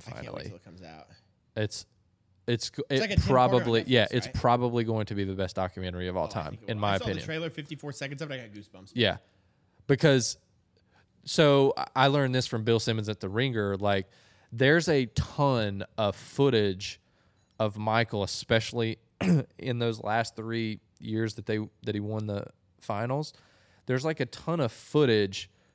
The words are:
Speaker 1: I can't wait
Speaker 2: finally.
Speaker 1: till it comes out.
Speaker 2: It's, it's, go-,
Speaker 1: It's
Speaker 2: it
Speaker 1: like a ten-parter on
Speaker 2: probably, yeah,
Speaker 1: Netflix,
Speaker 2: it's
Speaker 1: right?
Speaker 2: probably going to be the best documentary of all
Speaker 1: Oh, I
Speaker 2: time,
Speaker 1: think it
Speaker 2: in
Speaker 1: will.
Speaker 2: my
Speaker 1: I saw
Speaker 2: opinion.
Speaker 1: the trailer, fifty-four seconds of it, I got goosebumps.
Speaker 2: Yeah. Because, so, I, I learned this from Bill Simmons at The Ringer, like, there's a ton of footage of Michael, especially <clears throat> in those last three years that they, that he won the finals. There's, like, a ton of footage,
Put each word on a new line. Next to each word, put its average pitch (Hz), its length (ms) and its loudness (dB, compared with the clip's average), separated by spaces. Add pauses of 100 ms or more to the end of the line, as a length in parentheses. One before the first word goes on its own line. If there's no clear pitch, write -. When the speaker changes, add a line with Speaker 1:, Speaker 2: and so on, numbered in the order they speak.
Speaker 1:
I - 40 -16
can't - 60 -14
wait 62 100 -12
Speaker 2:
finally. - 220 -12
Speaker 1:
till 87 80 -16
it - 80 -20
comes 90 180 -20
out. 78 260 -20 (480)
Speaker 2:
It's, 107 300 -4 (640)
it's, 120 220 -2
go-, - 200 -8
Speaker 1:
It's 135 80 2
Speaker 2:
it 131 40 0
Speaker 1:
like 202 80 -2
a 202 60 -2
ten-parter - 120 4
on 139 40 4
Speaker 2:
probably, 120 540 4
yeah, 120 200 6
Speaker 1:
Netflix, - 80 -4
Speaker 2:
it's 123 120 0
Speaker 1:
right? 131 80 -8
Speaker 2:
probably 120 500 2
going 110 220 -2
to 107 80 -8
be 101 100 -2
the 95 100 -4
best 92 220 -4
documentary 92 520 -4
of 90 80 -4
all 85 80 0
Speaker 1:
Oh, 76 40 -4
I - 20 -10 (120)
Speaker 2:
time, 76 100 -8
Speaker 1:
think 107 100 -16
it 101 80 -20
Speaker 2:
in 110 80 -4
Speaker 1:
will. - 20 -6
Speaker 2:
my 104 140 0
Speaker 1:
I 98 40 2
saw - 60 -6
Speaker 2:
opinion. 98 140 -4
Speaker 1:
the - 80 -10
trailer, 160 240 -6
fifty-four 147 420 -12
seconds 139 300 -10
of 147 80 -10
it, 139 120 -10
I 117 40 -16
got 104 100 -18
goosebumps. 98 380 -20
Speaker 2:
Yeah. 104 240 4 (680)
Because, 135 520 4 (880)
so, 139 520 4
I, - 180 -6
I 131 140 6
learned 139 260 2
this 127 120 0
from 113 180 -4
Bill 113 160 4
Simmons 110 280 -2
at 107 120 -6
The 98 80 -6
Ringer, 107 480 0
like, 98 320 0 (440)
there's 139 360 4
a 139 180 4
ton 110 800 -2 (140)
of 104 180 0
footage 104 840 0 (600)
of 107 200 -2
Michael, 110 460 0
especially 113 760 -2 (220)
<clears throat> 175 380 0
in 120 200 -4
those 113 240 -2
last 110 320 -2
three 113 460 -4 (180)
years 110 360 -4
that - 120 -14
they, 107 120 -2 (260)
that 107 100 -4
he 104 60 -4
won 107 260 -6
the 101 200 -6 (340)
finals. 120 520 -4 (540)
There's, 127 180 -2
like, 160 140 -2
a 131 80 0
ton 165 340 -6
of 123 120 0
footage, 107 760 2 (260)